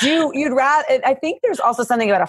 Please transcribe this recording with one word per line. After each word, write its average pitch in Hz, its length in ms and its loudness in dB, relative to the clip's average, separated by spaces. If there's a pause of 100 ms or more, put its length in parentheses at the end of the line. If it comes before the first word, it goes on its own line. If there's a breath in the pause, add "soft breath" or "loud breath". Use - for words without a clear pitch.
do, 302 340 2
you'd 277 200 -2
rather, 277 500 2
I 269 100 2
think 311 280 -6
there's 427 180 -2
also 240 240 0
something 226 260 -2
about 185 120 2
a - 60 -2